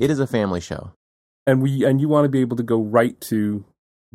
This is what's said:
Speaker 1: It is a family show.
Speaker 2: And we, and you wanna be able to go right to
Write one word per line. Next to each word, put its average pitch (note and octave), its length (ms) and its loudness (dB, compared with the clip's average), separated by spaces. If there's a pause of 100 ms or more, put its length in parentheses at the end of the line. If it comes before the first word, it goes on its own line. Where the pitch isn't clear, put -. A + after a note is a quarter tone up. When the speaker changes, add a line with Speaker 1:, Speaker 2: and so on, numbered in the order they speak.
Speaker 1:
It C#3 80 2
is D3 100 -2
a C3+ 80 -2
family G2 340 -2
show. - 320 -12 (520)
Speaker 2:
And C3 160 4
we, C3+ 220 0
and C3+ 160 2
you D3+ 80 0
wanna D3 220 2
be C3+ 100 0
able B2 160 -2
to A#2+ 80 -4
go A2+ 180 0
right A2+ 400 0
to G#2 440 -2 (500)